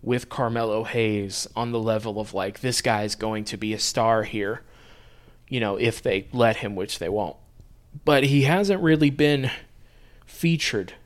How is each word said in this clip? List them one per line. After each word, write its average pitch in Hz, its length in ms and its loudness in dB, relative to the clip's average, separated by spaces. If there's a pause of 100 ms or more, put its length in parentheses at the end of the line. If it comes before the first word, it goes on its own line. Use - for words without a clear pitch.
with 123 280 -2
Carmelo 113 540 0
Hayes 107 720 -2
on 120 160 -2
the 117 80 0
level 110 400 -2
of, 104 160 -8
like, 98 240 -4
this 127 200 -2
guy's 107 360 0
going 107 280 -4
to 104 140 -10
be 107 160 -4
a 104 60 -6
star 113 420 2
here, 107 400 -4 (880)
you 131 120 -4
know, 101 180 0
if 117 220 0
they 101 320 -2
let 117 260 2
him, 104 180 -6
which 95 240 -6
they 87 100 -4
won't, 101 260 -2 (680)
but 143 220 4
he 139 160 4
hasn't 190 400 2
really 156 280 6
been 143 400 2 (760)
featured. 147 680 -2 (120)